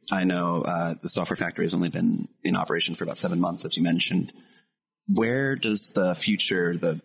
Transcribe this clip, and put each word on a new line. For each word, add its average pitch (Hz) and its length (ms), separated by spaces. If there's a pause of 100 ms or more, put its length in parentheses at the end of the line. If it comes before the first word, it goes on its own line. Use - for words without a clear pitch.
I 95 140
know, 87 380
uh, 85 400
the - 80
software - 260
factory - 300
has 85 80
only 87 160
been 90 400 (160)
in 92 100
operation 85 400
for - 80
about - 140
seven 87 240
months, 87 240
as 87 100
you 82 80
mentioned. 87 480 (800)
Where 127 440
does 107 320
the 90 260
future, 90 640
the, 82 280